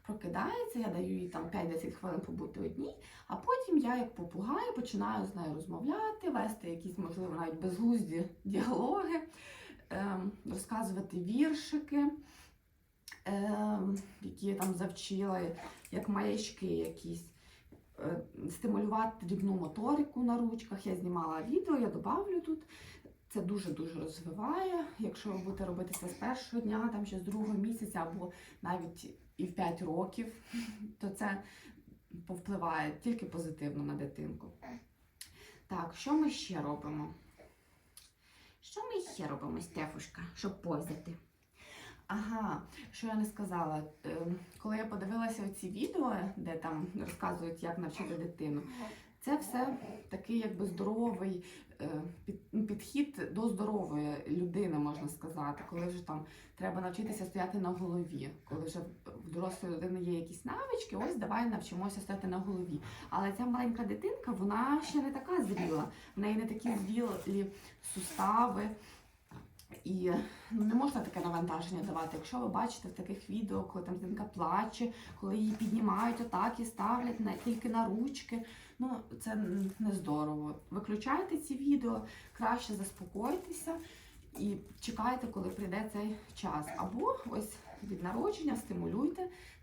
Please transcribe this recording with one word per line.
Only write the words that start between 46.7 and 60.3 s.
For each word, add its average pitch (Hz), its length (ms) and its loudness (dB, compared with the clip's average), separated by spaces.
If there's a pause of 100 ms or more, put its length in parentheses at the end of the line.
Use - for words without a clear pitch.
розказують, 170 600 -2
як 170 140 -2
навчити 165 380 -4
дитину, 156 460 -2 (640)
це 294 120 4
все 254 400 0 (320)
такий, 226 300 0
якби, 202 260 0
здоровий, 196 800 0 (380)
е, 147 80 -2 (360)
під-, - 160 -6 (100)
ну, 214 140 2
підхід 214 640 0
до 220 180 2
здорової 185 680 0 (120)
людини, 175 500 2
можна 147 320 0
сказати, 147 600 -4
коли 170 160 -2
вже 180 220 -4
там 156 180 -4 (300)
треба 185 260 -2
навчитися 185 440 -2
стояти 190 320 0
на 185 120 2
голові, 175 600 0 (140)
коли 156 180 -4
вже - 180 -4 (260)
в - 240 -12
дорослої 175 460 -2
людини 185 260 0
є 175 180 2
якісь - 260 -6